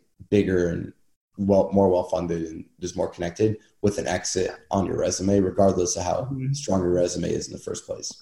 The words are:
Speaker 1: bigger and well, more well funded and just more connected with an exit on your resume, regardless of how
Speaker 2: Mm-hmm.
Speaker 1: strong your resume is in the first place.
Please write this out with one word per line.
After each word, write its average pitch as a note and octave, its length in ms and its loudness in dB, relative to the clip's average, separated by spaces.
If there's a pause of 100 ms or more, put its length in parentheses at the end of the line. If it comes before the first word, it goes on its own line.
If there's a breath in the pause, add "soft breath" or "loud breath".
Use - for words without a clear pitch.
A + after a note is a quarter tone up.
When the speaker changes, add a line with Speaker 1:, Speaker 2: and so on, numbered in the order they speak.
(300)
Speaker 1:
bigger F#2 400 4
and F2 240 -6 (440)
well, G2 320 4
more G2 200 6
well F2+ 140 2
funded E2+ 420 -4
and D#2+ 180 -12 (160)
just F2+ 160 -8
more E2+ 120 -2
connected G2+ 500 -2 (240 soft breath)
with G2+ 160 2
an - 80 -4
exit F#2 440 -2 (200)
on G2 160 0
your - 100 -4
resume, F#2+ 440 2
regardless F#2 560 2
of F2+ 60 -6
how F2 200 -2
Speaker 2:
Mm-hmm. C3 320 -4
Speaker 1:
strong - 260 -2
your F2 120 2
resume F2 380 0
is - 180 -4
in - 40 -12
the - 60 -12
first - 260 -10
place. - 260 -10 (120)